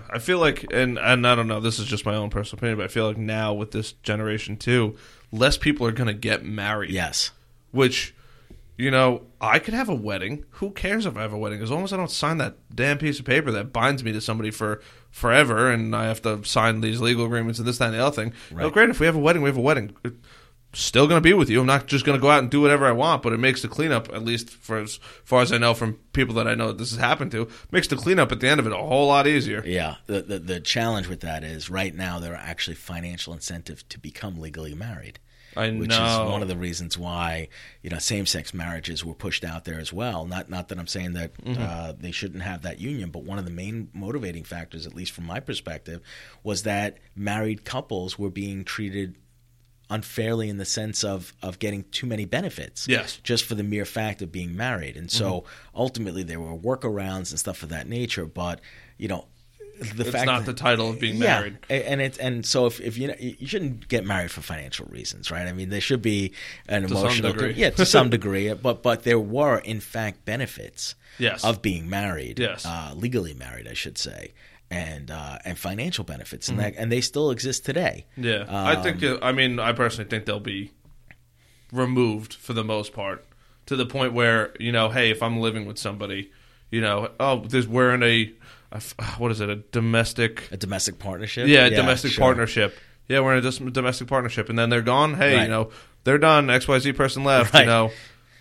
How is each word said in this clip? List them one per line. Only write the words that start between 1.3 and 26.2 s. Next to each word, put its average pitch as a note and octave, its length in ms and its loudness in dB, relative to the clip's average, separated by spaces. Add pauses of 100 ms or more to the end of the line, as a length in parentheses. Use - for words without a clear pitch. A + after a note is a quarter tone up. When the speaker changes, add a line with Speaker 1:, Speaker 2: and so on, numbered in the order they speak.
Speaker 1:
don't A#2 120 2
know, A2 120 -2
this A2+ 180 0
is G#2+ 80 -4
just G#2 180 -4
my G#2 120 0
own G#2 160 -2
personal G2+ 280 -6
opinion, A2+ 200 -2
but F#2 60 -4
I - 20 -4
feel A2 200 0
like G#2+ 120 -2
now A2 340 -2
with G#2 200 -4
this A2 180 -4
generation G#2+ 680 -4
too, A#2 380 2 (360)
less B2 240 4
people D3 300 2
are A2+ 60 2
gonna A2+ 240 -2
get G#2+ 280 -2
married. G#2 460 -4
Speaker 2:
Yes. F2 400 -2 (400)
Speaker 1:
Which, B2+ 460 2 (600)
you B2+ 140 -2
know, C3 320 4 (180)
I A2 200 4
could A3 160 -4
have B3 140 -2
a F3+ 40 -2
wedding. G#2 600 -4
Who G3+ 180 -6
cares G3+ 340 -2
if C3 100 -4
I G#2+ 60 -6
have A2 120 -4
a G#2 40 -6
wedding? G#2+ 240 -4
As A2+ 80 -4
long D#3+ 140 -2
as G3 100 -6
I F#3+ 40 -2
don't F3+ 120 -2
sign D#3+ 300 0
that - 160 -4 (180)
damn C#3 240 0
piece D3 220 -2
of - 60 -14
paper C3+ 260 4
that G#2 200 -4
binds C3 320 2
me A2+ 100 -2
to A2 80 -4
somebody A2 280 -2
for G#2+ 320 -4 (300)
forever B2 580 4
and A2+ 260 0
I A2 100 0
have A2+ 180 -2
to G#2+ 220 -2
sign A2+ 360 4
these A2+ 200 0
legal A#2 240 2
agreements A#2 340 -2
and A2+ 80 -4
this, A#2+ 120 0
that, B2+ 100 2
and A2 40 -2
the A#2 100 0
other D3 120 2
thing. A2+ 180 -2 (160)
You D#3 80 -12
know, E3 60 -2
Speaker 2:
Right. D#3 100 0
Speaker 1:
great, A3+ 160 8
if - 100 0
we D3+ 60 6
have E3 100 6
a D#3 40 0
wedding, D#3+ 240 4
we C#3 60 4
have C3+ 80 0
a A#2+ 40 0
wedding. B2 320 2 (120)
It's - 760 -14
still C3 240 6
gonna D#3+ 140 6
be E3 140 10
with D3+ 160 6
you. A2+ 100 4
I'm B2+ 60 4
not C3+ 220 4
just C3+ 180 0
gonna C#3 120 4
go C3+ 120 6
out D3 100 8
and B2+ 100 0
do C#3+ 120 4
whatever C#3+ 240 6
I B2 80 6
want, C#3+ 300 2
but A#2 100 2
it A2+ 60 0
makes B2+ 220 4
the A2+ 60 -4
cleanup, C#3+ 460 0
at A2 100 -8
least A#2 260 -4
for - 280 -8
as G#2+ 240 -8 (240)
far B2+ 160 6
as B2 100 4
I A#2+ 60 2
know A#2 160 4
from A2 260 -2 (140)
people B2 220 2